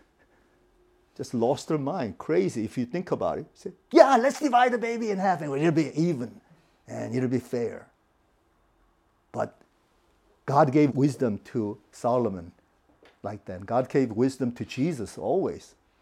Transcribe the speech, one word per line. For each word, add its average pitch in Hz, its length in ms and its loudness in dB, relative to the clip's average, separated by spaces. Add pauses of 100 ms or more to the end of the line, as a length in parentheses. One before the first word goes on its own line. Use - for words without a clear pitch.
(1160)
just - 180 -8
lost 120 340 0
her 160 80 0
mind, 139 400 -4
crazy 160 480 0
if 107 140 -6
you 120 80 0
think 180 260 -6
about 82 260 -2
it. 151 160 -10
Said, - 200 -14 (180)
"Yeah, 277 240 10
let's 247 240 0
divide 247 320 2
the 240 60 0
baby 233 320 -4
in 190 80 -2
half 185 240 0
and 143 120 -4
it'll 151 160 2
be 147 240 0
even 123 460 -2 (480)
and 117 260 -8
it'll 127 140 0
be 123 100 0
fair." 117 480 -6 (1400)
But - 240 -6 (920)
God 139 260 4
gave 147 240 4
wisdom 127 420 0 (140)
to 107 260 -4 (140)
Solomon 107 580 -2 (720)
like 104 220 -12
that. 95 200 -12
God 127 240 -2
gave 135 220 2
wisdom 127 420 0
to 120 120 -10
Jesus 127 520 -6
always. 123 600 -4 (260)